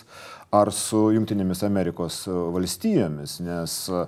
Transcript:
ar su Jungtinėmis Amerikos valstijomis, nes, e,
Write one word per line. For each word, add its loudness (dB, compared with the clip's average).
ar 6
su 2
Jungtinėmis 0
Amerikos -2
valstijomis, 0
nes, -4
e, 0